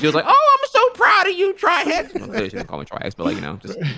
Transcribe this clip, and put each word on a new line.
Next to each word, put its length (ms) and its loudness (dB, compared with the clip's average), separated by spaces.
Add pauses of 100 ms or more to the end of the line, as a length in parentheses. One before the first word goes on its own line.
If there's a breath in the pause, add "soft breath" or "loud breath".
she 60 -2
was 80 2
like, 120 2
Oh, 340 6
I'm 100 -4
so 200 4
proud 380 2
of 80 0
you, 180 0
Tri-Head. 600 0
Well, 140 -8
clearly 220 -4
she 60 -14
didn't 120 -10
call 100 -10
me 60 -8
Tri-X, 300 -10
but, 100 -10
like, 120 -2
you 60 -8
know, 140 -10
just 220 -12 (200)